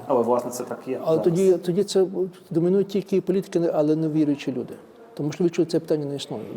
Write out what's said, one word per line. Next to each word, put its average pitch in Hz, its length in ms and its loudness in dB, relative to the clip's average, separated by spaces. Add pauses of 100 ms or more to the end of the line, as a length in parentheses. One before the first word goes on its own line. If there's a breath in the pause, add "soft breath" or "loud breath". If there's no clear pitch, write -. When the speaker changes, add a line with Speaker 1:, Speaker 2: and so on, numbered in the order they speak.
Speaker 1:
Але, 127 160 4
власне, 120 280 0
це - 120 -6
так - 240 -10
є 127 160 -6
Speaker 2:
Але 160 140 2
Speaker 1:
зараз. - 60 0
Speaker 2:
тоді, 180 300 4
тоді 175 300 0
це 190 220 2 (440)
домінують 180 380 2
тільки 190 340 -2
політики, 180 400 0 (120)
але 156 220 2
не 160 140 0
віруючі 147 420 0
люди. 120 220 -6 (420)
Тому 151 160 -4
що 185 120 -2
відчуття 170 280 0
це 160 80 2
питання 156 260 -2
не 143 100 -6
існує. 127 280 -8 (140)